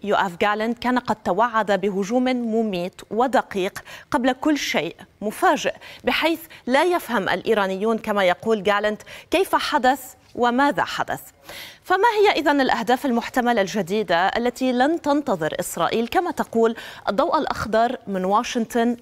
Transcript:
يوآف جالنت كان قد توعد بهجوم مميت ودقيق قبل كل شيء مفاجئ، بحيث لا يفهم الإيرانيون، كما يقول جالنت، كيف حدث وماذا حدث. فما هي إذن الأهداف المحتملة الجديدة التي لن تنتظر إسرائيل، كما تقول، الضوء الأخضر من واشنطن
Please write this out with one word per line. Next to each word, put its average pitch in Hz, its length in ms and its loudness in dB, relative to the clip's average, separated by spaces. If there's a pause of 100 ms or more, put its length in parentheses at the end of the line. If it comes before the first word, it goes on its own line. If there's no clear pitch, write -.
يوآف 190 380 0
جالنت 214 380 0
كان 247 200 0
قد 240 160 -2
توعد 208 680 0
بهجوم 202 420 0
مميت 220 800 -2 (100)
ودقيق 214 680 0 (320)
قبل 262 200 2
كل 285 260 0
شيء 170 380 -2 (260)
مفاجئ، 233 520 0 (300)
بحيث 302 360 0 (280)
لا 269 160 4
يفهم 330 460 0
الإيرانيون، 196 680 0
كما 214 260 0
يقول 190 400 2
جالنت، 208 380 0 (300)
كيف 349 240 2
حدث 269 440 2 (360)
وماذا 240 480 2
حدث. - 380 -6 (640)
فما 370 240 2 (140)
هي 392 180 4
إذن 285 220 2
الأهداف 240 440 0
المحتملة 240 560 0
الجديدة 185 640 0
التي 240 440 -2
لن 269 300 2
تنتظر 240 580 -2
إسرائيل، 175 480 -2
كما 349 240 -2
تقول، 226 440 0 (340)
الضوء 269 280 0
الأخضر 233 600 0 (100)
من 190 180 -4
واشنطن 233 760 0